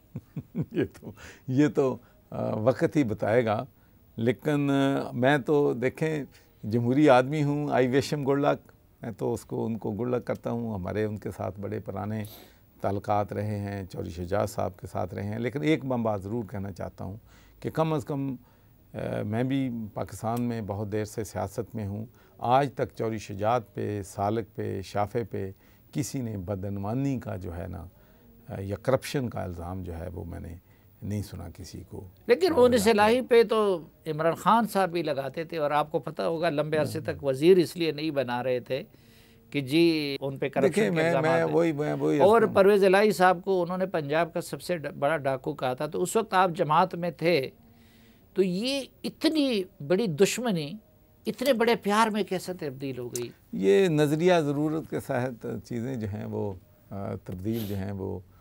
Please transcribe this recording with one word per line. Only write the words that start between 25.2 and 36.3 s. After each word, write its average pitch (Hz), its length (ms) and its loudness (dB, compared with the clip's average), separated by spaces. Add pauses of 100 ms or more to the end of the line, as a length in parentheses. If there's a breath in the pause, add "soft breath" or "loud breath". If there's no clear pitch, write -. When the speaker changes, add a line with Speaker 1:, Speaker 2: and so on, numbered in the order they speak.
Speaker 1:
पे 98 300 -8 (400 soft breath)
किसी 139 280 -4
ने 110 160 -6
बदनवानी 101 840 -4
का, 107 180 -8
जो 92 140 -8
है 87 160 -8
ना, 90 220 -12 (600 soft breath)
अ, - 120 -8
या 98 140 -4
करप्शन 131 520 -2
का 98 160 -6
इल्ज़ाम, 90 400 -8
जो 87 100 -10
है, 82 160 -8
वो 87 140 -10
मैंने 85 360 -12 (440 soft breath)
नहीं 104 180 -4
सुना 87 280 -12
किसी 90 280 -16
को। - 340 -14 (180)
Speaker 2:
लेकिन 320 240 4
वो 247 140 6
Speaker 1:
लगाते 233 220 4
Speaker 2:
इलाही 214 260 6
Speaker 1:
हैं। 254 120 -2
Speaker 2:
पे 233 160 8
तो 208 480 0 (160)
इमरान 156 280 2
खान 214 300 4
साहब 190 240 2
भी 170 140 -2
लगाते 135 420 -4
थे 165 120 -8
और 147 140 0
आपको 151 280 0
पता 151 240 -6
होगा, 165 260 0